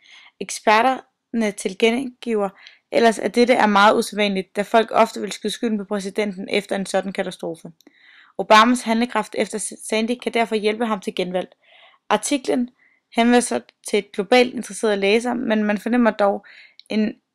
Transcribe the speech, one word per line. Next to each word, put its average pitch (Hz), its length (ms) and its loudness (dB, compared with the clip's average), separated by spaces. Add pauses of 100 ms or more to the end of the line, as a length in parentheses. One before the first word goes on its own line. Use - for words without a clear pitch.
(400)
Eksperterne 226 1120 0
tilkendegiver 226 1000 -2 (420)
ellers, 226 280 2
at - 160 -6
dette 240 180 4
er 214 140 4
meget 208 300 6
usædvanligt, 202 580 -4
da 208 60 0
folk 220 300 2
ofte 226 300 2
vil 202 100 -8
skyde - 200 -8
skylden 220 260 -4
på 202 60 -6
præsidenten 196 680 -6
efter 196 260 -2
en 196 100 -4
sådan 190 280 -4
katastrofe. 175 580 -10 (640)
Obamas 220 440 4
handlekraft 226 560 -2
efter 214 200 -4 (320)
Sandy 226 260 -2
kan 226 180 -8
derfor 226 220 0
hjælpe 214 300 -2
ham 220 140 -4
til - 160 -8
genvalg. 180 340 -4 (600)
Artiklen 254 600 -2 (460)
henvender 240 240 4
sig 233 220 -2 (260)
til 208 120 0
et 202 120 -6
globalt 247 420 2
interesseret 208 460 -4
læser, 226 340 0
men 220 300 -2
man 208 140 -2
fornemmer 226 340 2
dog 202 340 -2 (440)
en 214 260 -2 (200)